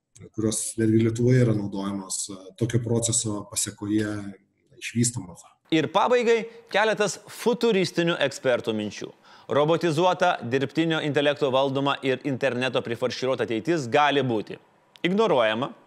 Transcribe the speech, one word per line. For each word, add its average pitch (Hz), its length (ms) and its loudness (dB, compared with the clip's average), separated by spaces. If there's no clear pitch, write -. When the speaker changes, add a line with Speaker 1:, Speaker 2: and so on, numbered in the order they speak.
Speaker 1:
kurios - 420 -2
netgi 110 300 4
Lietuvoje 120 400 4
yra 110 100 2
naudojamos, 98 720 -6
e, 95 280 -16
tokio 117 260 0
proceso 110 680 -2
pasekoje 104 840 -4
išvystomos. 113 640 -4
Speaker 2:
Ir 160 180 2
pabaigai 233 560 2
keletas 208 560 0
futuristinių 190 960 0
ekspertų 123 560 0
minčių. 104 300 -8
Robotizuota, 175 920 2
dirbtinio 135 600 0
intelekto 143 480 0
valdoma 135 520 0
ir 127 220 0
interneto 131 580 -2
prifarširuota 120 640 -2
ateitis 120 440 -2
gali 143 320 4
būti 117 380 -2
ignoruojama, 147 680 2